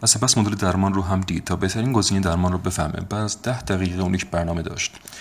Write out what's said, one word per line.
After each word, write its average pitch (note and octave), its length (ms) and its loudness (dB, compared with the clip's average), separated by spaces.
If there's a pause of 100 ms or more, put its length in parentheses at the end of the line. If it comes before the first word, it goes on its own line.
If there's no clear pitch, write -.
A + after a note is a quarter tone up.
و A#2 40 0
سپس B2 320 4
مدل G2+ 160 4
درمان F#2+ 400 2
رو G2 80 2
هم F#2 180 0
دید F2 240 -2
تا F#2 120 0
بهترین A2 360 0
گزینهٔ G2 300 2
درمان F2+ 300 2
رو F2+ 60 0
بفهمه. F2 420 -2
بعد G2+ 220 -4
از G#2 200 -6
ده B2 200 -4
دقیقه F#2 400 -2
اون F#2 120 0
یک F#2 120 -2
برنامه E2+ 360 -2
داشت. E2+ 300 -6 (280)